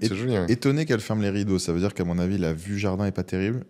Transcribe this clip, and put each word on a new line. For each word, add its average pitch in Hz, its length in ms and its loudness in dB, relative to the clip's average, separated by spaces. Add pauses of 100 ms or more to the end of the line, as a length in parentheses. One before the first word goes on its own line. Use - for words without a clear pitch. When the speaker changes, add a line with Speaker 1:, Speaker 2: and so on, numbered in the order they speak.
Speaker 1:
C'est 110 100 0
Speaker 2:
é-, 98 40 -2
Speaker 1:
joli, 120 200 0
hein. 92 140 2
Speaker 2:
étonné 139 360 2
qu'elle 127 140 2
ferme 107 220 -2
les 101 80 2
rideaux. 98 300 0
Ça 87 120 -2
veut 85 80 2
dire 101 140 0
qu'à 92 100 -2
mon 85 160 0
avis, 92 180 2
la 85 160 2
vue 92 240 -6
jardin 98 280 0
est 98 80 0
pas 90 100 -4
terrible 98 460 -2